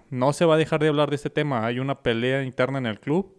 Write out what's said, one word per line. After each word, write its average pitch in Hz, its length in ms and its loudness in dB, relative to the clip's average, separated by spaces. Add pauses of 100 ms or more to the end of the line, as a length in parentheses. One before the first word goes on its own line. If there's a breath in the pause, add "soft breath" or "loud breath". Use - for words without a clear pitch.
no 135 240 0
se 170 120 2
va 156 100 6
a - 20 6
dejar 156 220 0
de 156 80 2
hablar 147 220 2
de 147 80 -2
este - 120 -8
tema. 143 360 -2
Hay 120 140 -2
una 135 240 -4
pelea 127 400 0
interna 127 340 -2
en 127 80 -4
el 107 160 -4
club. 170 380 -2